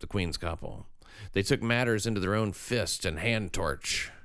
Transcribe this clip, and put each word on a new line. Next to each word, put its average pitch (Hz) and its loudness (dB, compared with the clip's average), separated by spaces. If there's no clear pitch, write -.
the - -10
Queens 87 0
couple. - -6
They 101 4
took 123 4
matters 117 4
into 107 0
their 92 2
own 107 2
fist - -2
and 78 -2
hand 107 0
torch. - -2